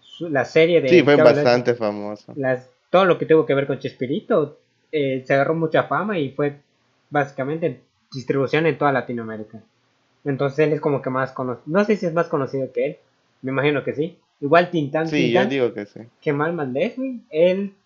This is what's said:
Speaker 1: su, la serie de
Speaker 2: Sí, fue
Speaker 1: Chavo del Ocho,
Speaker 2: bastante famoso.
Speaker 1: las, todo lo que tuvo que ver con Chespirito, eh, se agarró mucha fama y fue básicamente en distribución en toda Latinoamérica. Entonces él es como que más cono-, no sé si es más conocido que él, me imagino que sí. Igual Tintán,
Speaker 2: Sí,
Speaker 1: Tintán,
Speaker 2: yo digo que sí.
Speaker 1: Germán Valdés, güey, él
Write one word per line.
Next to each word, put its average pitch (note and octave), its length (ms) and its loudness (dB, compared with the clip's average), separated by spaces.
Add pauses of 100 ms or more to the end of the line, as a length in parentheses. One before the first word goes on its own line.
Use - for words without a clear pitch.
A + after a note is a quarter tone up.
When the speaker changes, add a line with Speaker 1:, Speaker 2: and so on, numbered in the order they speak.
Speaker 1:
su, - 280 -14
la C3+ 160 0
serie E3 360 4
de C3+ 80 -2
Speaker 2:
Sí, E3 140 8
fue C#3+ 120 6
Speaker 1:
Chavo D3+ 140 8
del A#2 80 4
Ocho, C#3+ 80 0
Speaker 2:
bastante A#2+ 300 2
famoso. G#2 600 -6
Speaker 1:
las, C3 320 -4 (220)
todo F#3 160 4
lo E3 140 2
que - 80 -6
tuvo D#3 180 4
que D#3 80 0
ver C#3 140 -2
con C#3 100 -4
Chespirito, D3 800 -4 (340)
eh, C3+ 360 -2
se C#3+ 60 0
agarró C#3 200 2
mucha D#3+ 300 0
fama F#3 340 -4
y C3+ 140 -4
fue C#3+ 300 -4 (480)
básicamente C#3+ 580 -4
en B2+ 140 -6 (300)
distribución C#3 540 -2
en D3+ 120 0
toda C#3+ 160 0
Latinoamérica. A2+ 680 -6 (640)
Entonces C#3 360 -2
él D3+ 140 4
es D3 60 -2
como C#3 220 -2
que C3+ 80 -6
más C3 240 -4
cono-, B2 320 -6
no F3+ 180 0
sé G#3 140 0
si F#3+ 80 -6
es E3 80 -4
más E3+ 140 0
conocido C3+ 440 -4
que A#2+ 140 -2
él, D3+ 120 -8 (440)
me C3 100 -8
imagino C#3 320 0
que A#2+ 100 -6
sí. D#3 240 -6 (220)
Igual E3 320 2
Tintán, D#3 380 -2
Speaker 2:
Sí, C#3+ 180 0
Speaker 1:
Tintán, A#2+ 220 2
Speaker 2:
yo - 0 - (160)
digo G#2+ 80 -2
que G#2 140 -8
sí. - 120 -20 (220)
Speaker 1:
Germán D3+ 340 -2
Valdés, D3 400 -4
güey, C4 240 -8 (100)
él F#3 440 0 (120)